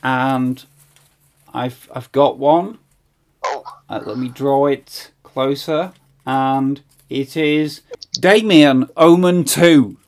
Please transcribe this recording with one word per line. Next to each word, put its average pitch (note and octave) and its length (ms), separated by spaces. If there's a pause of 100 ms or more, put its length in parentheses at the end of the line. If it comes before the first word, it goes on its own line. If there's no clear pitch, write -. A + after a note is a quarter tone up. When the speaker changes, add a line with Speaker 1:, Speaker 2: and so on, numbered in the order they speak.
Speaker 1:
And B2+ 600 (880)
I've, B2 400
I've B2 200
got C3+ 240
one. E3 400 (640)
Speaker 2:
Oh. C3 200 (260)
Speaker 1:
Uh, G#2 160
let G#2+ 120
me B2+ 120
draw C#3 380
it - 440 (120)
closer. D3+ 720 (320)
And C3+ 560 (280)
it C3+ 260
is D3+ 460 (320)
Damien, E3 840
Omen F3 480
two. D#3 540 (100)